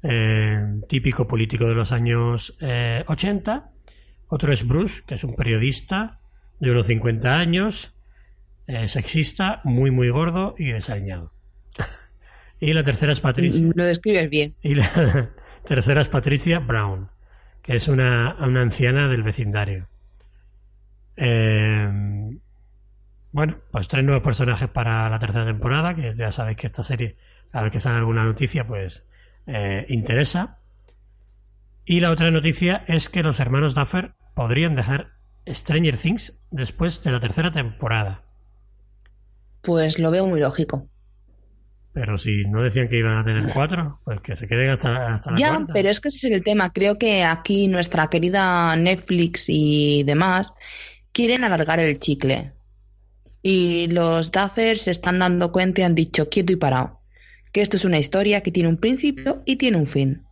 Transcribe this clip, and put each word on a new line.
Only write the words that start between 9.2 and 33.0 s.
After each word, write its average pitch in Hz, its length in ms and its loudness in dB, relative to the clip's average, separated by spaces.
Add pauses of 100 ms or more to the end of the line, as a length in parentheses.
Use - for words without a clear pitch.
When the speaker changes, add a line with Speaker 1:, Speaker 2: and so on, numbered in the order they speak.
Speaker 1:
muy, 131 280 2
muy 127 180 2
gordo 170 480 -2
y 165 140 -4
desaliñado. 98 600 -8 (460)
<laughs> - 280 -10 (520)
Y 151 160 0
la 160 120 2
tercera 143 260 0
es 139 80 0
Patricia. 156 420 2
Speaker 2:
Mm, 165 140 4
lo 175 80 0
describes 175 460 2
bien. 147 340 -2
Speaker 1:
Y 143 120 0
la 131 540 2 (200)
<laughs> - 160 -20
tercera 139 360 2
es 139 80 2
Patricia 147 500 0
Brown, 104 500 -4 (520)
que 127 140 -2
es 117 140 0
una, 127 500 2
una 127 220 2
anciana 127 480 2
del 120 140 0
vecindario. 101 640 -4 (1300)
Eh, 110 680 2 (1500)
bueno, 151 260 -2 (140)
pues 98 180 -4
tres 135 160 0
nuevos 139 180 2
personajes 123 460 0
para 113 400 0
la 110 100 -2
tercera 113 260 -2
temporada, 131 500 -2
que 127 200 -4
ya 113 160 -4
sabéis 110 260 -4
que - 100 -8
esta 117 140 -8
serie, 113 360 -4 (340)
cada 110 140 -2
vez 107 80 -2
que 117 80 -2
sale 120 160 0
alguna 113 260 2
noticia, 113 420 -2
pues, 98 400 -8 (420)
eh, 101 420 -4
interesa. 135 680 -2 (1200)
Y 175 160 2
la 175 120 4
otra 165 200 4
noticia 165 560 0
es 165 220 0